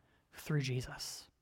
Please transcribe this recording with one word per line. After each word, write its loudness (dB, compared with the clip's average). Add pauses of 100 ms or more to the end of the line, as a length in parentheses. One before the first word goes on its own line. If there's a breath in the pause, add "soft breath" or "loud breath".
(340)
through 2
Jesus. -2 (140)